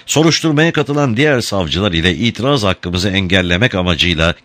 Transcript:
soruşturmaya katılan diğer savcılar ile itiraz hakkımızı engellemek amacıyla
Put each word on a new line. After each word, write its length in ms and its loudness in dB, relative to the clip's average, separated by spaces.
soruşturmaya 640 2
katılan 440 0
diğer 240 2
savcılar 520 -2
ile 220 2
itiraz 500 -2
hakkımızı 440 -2
engellemek 640 0
amacıyla 600 0